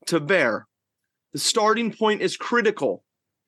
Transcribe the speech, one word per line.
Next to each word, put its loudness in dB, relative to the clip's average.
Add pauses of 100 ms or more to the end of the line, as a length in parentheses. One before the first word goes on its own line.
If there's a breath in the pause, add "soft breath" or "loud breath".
to 0
bear. 0 (680)
The -8
starting 0
point 0
is -2
critical, -2 (440)